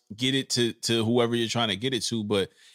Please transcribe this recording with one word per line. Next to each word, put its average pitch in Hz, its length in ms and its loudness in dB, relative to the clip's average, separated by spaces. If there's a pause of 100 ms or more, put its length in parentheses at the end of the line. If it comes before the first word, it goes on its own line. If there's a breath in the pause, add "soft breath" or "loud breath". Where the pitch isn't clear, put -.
(140)
get 131 220 -2
it 131 140 -4
to, 120 220 2
to 117 320 0
whoever 117 300 2
you're 117 140 0
trying 117 200 -2
to 98 80 -2
get 127 180 -4
it 117 100 -2
to. 117 180 -2
But 104 280 0 (240 loud breath)